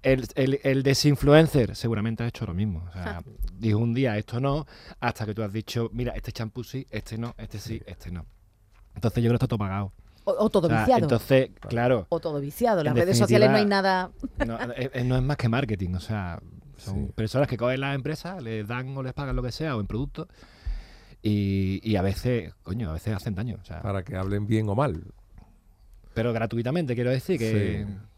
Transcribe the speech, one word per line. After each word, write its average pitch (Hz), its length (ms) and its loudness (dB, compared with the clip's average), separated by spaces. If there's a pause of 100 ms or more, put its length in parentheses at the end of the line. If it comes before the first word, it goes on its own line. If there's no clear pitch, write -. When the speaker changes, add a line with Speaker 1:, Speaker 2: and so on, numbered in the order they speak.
Speaker 1:
El, 131 340 2
el, 135 280 2
el 135 200 2
desinfluencer 143 920 6
seguramente 113 460 -2
ha 117 40 -2
hecho 113 180 -6
lo 85 80 -6
mismo. 90 360 -2
O - 20 -16
sea, 87 280 -8
Speaker 2:
Ah. - 40 -14 (340)
Speaker 1:
dijo 107 220 2
un 117 140 0
día, 120 240 0
"Esto 117 240 -6
no", 139 240 0 (340)
hasta 117 260 -4
que 104 80 -4
tú 110 100 -4
has 101 100 -6
dicho, 110 400 -4
"Mira, 120 200 -4
este - 200 -10
champú 113 320 -8
sí, 131 260 -10
este 107 260 -8
no, 117 200 -6
este 110 200 -12
sí, 113 280 -8
este 90 260 -14
no". 87 140 -8 (680)
Entonces 117 280 0
yo 113 60 4
creo 120 100 4
que - 60 2
está - 20 -2
todo 117 120 -2
pagado. 98 340 -4 (320)
Speaker 2:
O, - 60 0
o 214 180 2
todo 175 180 2
Speaker 1:
O - 20 4
sea, 113 120 4
Speaker 2:
viciado. 233 220 6
Speaker 1:
entonces, 131 460 4 (200)
claro. 120 400 2
Speaker 2:
O 170 100 0
todo 151 220 -4
viciado. 180 420 0
Las 147 80 2
Speaker 1:
En 120 100 4
Speaker 2:
redes 175 160 4
sociales 202 320 8
no 214 60 6
hay 208 100 6
Speaker 1:
definitiva, 202 160 4
Speaker 2:
nada. 185 300 2 (560)
Speaker 1:
no, 120 60 -8
eh, 123 200 -4
eh, 123 120 -2
no 127 100 2
es 131 80 2
más 143 140 0
que 120 120 0
marketing, 107 460 0
o 90 60 -2
sea, 92 380 -6 (380)
son 82 300 -6
Speaker 3:
Sí. - 80 -8
Speaker 1:
personas 127 320 0
que 123 100 -4
cogen 127 220 0
las 139 160 -2
empresas, 156 480 -6
les 110 240 -6
dan 127 300 -6
o 135 60 -6
les 127 100 -8
pagan 131 240 -4
lo 123 60 -2
que 123 100 -4
sea, 156 240 -4
o - 20 -2
en 98 80 -4
producto, 139 400 -6 (960)
y, 98 600 2
y 110 140 0
a 90 60 2
veces, 98 520 -2 (100)
coño, 107 260 -6
a 78 40 -4
veces 107 220 -4
hacen 98 200 -4
daño, 110 260 -6
o - 40 -20
sea. 80 160 -12
Speaker 3:
Para 98 220 -4
que - 140 -10
hablen 101 300 -2
bien 110 200 2
o 98 80 0
mal. 110 260 0 (1120)
Speaker 1:
Pero 113 200 0
gratuitamente, 120 640 0
quiero 120 140 0
decir 135 300 0
que 107 480 0
Speaker 3:
Sí. 101 60 -6 (240)